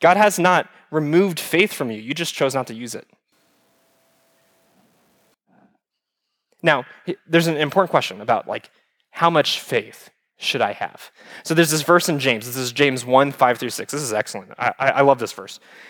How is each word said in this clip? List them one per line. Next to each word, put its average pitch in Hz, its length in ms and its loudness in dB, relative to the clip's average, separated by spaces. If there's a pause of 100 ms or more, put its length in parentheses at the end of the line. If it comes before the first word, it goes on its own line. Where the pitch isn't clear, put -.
God 175 180 4
has 208 200 4
not 175 300 2 (220)
removed 156 500 0
faith 190 320 0
from 131 180 -6
you. 110 80 -8
You 110 140 -10
just 160 220 -8
chose 135 200 -2
not 127 120 -4
to 120 80 -12
use 113 200 -12
it. - 120 -14 (3500)
Now, 147 220 2 (220)
h-, - 100 -6 (100)
there's 165 200 2
an 165 100 -2
important 156 340 0
question 110 300 -2
about, 113 260 -2
like, - 240 -10 (400)
how 170 200 0
much 156 300 0
faith - 500 -8 (260)
should - 240 -4
I 104 120 -2
have? - 380 -12 (340)
So 165 100 -2
there's 160 160 4
this 156 100 0
verse 175 300 2
in 147 80 0
James. 123 280 -2
This 123 100 -10
is 123 160 -6
James 131 340 0
one, 135 260 4
five 123 240 2
through 120 140 -8
six. - 220 -10
This 147 100 -6
is 123 100 -6
excellent. 104 460 -6
I, 117 200 -2
I, 135 120 0
I - 100 2
love 139 180 4
this 113 140 -6
verse. - 260 -16 (320)